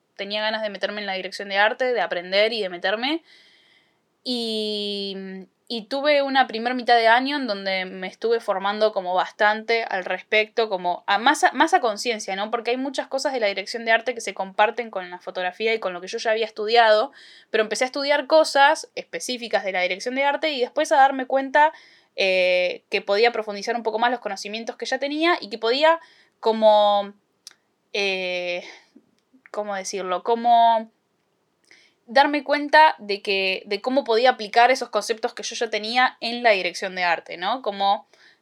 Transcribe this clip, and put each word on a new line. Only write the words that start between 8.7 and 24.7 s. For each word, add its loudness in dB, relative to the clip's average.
como -4
bastante 0
al -4
respecto, 0
como -4
a 2
más 2
a, 2
más 4
a 4
conciencia, -2
¿no? -4
Porque -4
hay 0
muchas -6
cosas -4
de -4
la 0
dirección -6
de 4
arte 0
que -8
se -8
comparten 0
con -10
la -14
fotografía -4
y -2
con -6
lo -10
que -14
yo -10
ya -2
había 0
estudiado, 2
pero 2
empecé -2
a -8
estudiar -2
cosas 4
específicas -6
de -4
la -2
dirección -4
de -2
arte -2
y -6
después -2
a 4
darme 4
cuenta, 2
eh, 0
que -2
podía 2
profundizar -6
un -6
poco -2
más 2
los -4
conocimientos -10